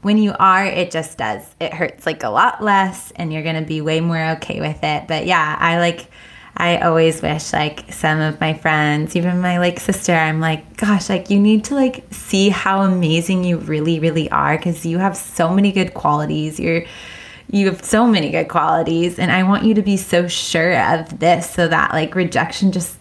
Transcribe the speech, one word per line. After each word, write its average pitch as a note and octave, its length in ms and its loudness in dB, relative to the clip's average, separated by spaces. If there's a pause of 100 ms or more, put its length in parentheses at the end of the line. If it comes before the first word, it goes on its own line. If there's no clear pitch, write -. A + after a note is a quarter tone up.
when G#3 140 4
you G#3 220 2
are, F#3+ 260 4
it F3+ 260 -2
just D#3+ 260 -6
does. G#2+ 260 -6 (160)
It E3+ 140 -4
hurts, E3 320 -6
like, D#3+ 180 -4
a A#2 60 -2
lot F3+ 340 2
less, G3 520 0
and D#3+ 180 -6
you're D#3 100 -6
gonna D#3+ 200 -2
be D#3 180 -4
way D#3 180 0
more E3 220 0 (160)
okay - 240 -8
with D3+ 220 -4
it. D3+ 240 -4
But D#3 180 -4
yeah, D#3+ 340 0
I, E3+ 200 2
like, E3+ 260 0 (500)
I F3 220 0
always D#3+ 440 2
wish, D#3 300 -4
like, D3+ 400 -4
some D#3 280 0
of D#3 200 -2
my D#3 140 0
friends, D3+ 600 0
even F3+ 260 0
my, F3+ 160 0
like, F3 220 0
sister, - 340 -2
I'm D#3+ 260 2
like, D#3+ 380 -4
"Gosh, G#3 320 0
like, F#3 220 -2
you G3+ 80 4
need G#3+ 260 4
to, C#4+ 100 -4
like, C4 360 0
see G3 380 0
how G3 320 0
amazing F3+ 640 2
you F3 140 0
really, D#3 420 0
really D#3+ 300 0
are, D3 280 2
'cause E3+ 280 -4
you E3 140 -2
have F#3+ 180 0
so - 320 -2
many G3 220 4
good F#3+ 240 0
qualities. D3+ 640 -2
You're, E3+ 240 -2 (680)
you G3+ 160 2
have F3+ 160 -4
so A3+ 240 4
many F3 240 2
good D#3+ 180 0
qualities, E3 680 0
and F3+ 120 0
I F#3 120 2
want G3 220 2
you A3 100 4
to G#3+ 60 2
be G3 160 2
so F3 300 0
sure E3+ 500 0 (160)
of D#3+ 260 -6
this F3 300 2
so F3 180 0
that, D#3 260 2
like, D#3+ 220 -2
rejection F#3 560 0
just F3 300 -6